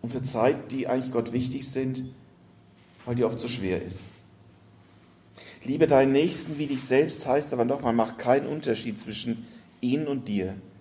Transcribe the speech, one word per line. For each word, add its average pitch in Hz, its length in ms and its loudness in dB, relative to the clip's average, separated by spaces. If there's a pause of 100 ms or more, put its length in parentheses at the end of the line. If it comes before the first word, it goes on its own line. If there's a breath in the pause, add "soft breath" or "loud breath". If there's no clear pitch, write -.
und 120 100 -4
für 123 100 -4
Zeit, 123 520 2
die 131 140 -2
eigentlich 131 260 0
Gott 117 180 0
wichtig 127 380 -4
sind, 131 360 -4 (1000)
weil 120 100 -2
die 120 80 4
oft - 160 0
so 120 80 -6
schwer 98 340 -2
ist. - 220 -10 (1600 loud breath)
Liebe 147 240 4
deinen 135 240 6
Nächsten 147 460 2
wie 147 100 -2
dich 135 160 -4
selbst 151 420 2
heißt 143 280 0
aber 123 100 0
nochmal, 123 300 2
mach 113 240 2
keinen 131 300 2
Unterschied 117 520 -4
zwischen 113 480 -6 (320 loud breath)
ihnen 139 280 0
und 139 200 -4
dir. 98 280 -2 (260)